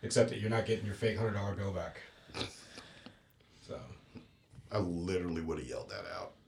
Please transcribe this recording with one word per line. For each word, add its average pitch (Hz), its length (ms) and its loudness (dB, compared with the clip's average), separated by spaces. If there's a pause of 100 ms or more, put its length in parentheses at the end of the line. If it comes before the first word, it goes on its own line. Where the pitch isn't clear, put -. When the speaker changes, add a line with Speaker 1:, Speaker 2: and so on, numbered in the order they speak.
Speaker 1:
Except - 300 6
that - 80 -2
you're 107 100 0
not 113 160 4
getting 110 220 2
your 101 80 -2
fake 110 240 2
hundred 110 160 2
dollar 98 220 0
bill 98 160 0
back. 82 280 -4 (1700)
So. - 120 -8 (920)
Speaker 2:
I 104 80 2
literally 87 640 2
would 80 180 0
have 71 80 -6
yelled - 240 -6
that 98 140 -6 (100)
out. 92 180 -8 (160)